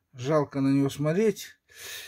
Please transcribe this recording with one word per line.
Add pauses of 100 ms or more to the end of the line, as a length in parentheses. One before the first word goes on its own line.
(140)
жалко
на
него
смотреть. (500)